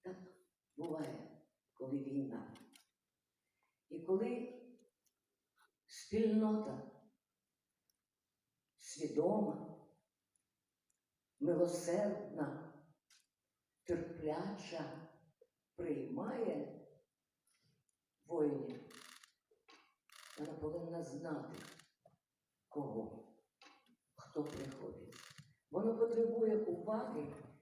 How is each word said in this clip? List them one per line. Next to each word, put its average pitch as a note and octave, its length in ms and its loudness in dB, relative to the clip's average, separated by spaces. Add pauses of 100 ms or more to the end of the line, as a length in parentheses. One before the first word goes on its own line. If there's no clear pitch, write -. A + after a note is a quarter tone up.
Так F#3 140 -8 (600)
буває, - 640 -4 (320)
коли C3 260 -2
війна. C3+ 580 -2 (1300)
І E3 100 -8
коли A3+ 600 2 (1300)
спільнота G#3+ 1040 4 (1900)
свідома, E3 1080 0 (1500)
милосердна, E3+ 1300 2 (1120)
терпляча E3 1200 -2 (680)
приймає F3 1080 -2 (1400)
воїнів, D3+ 560 2 (1600)
вона D3+ 140 -6
повинна D#3+ 500 -4
знати, D3 560 -4 (1120)
кого, A2 680 -6 (840)
хто - 280 -2
приходить. - 680 -8 (560)
Воно A3 280 2
потребує A3+ 640 6
уваги F3 680 -2 (300)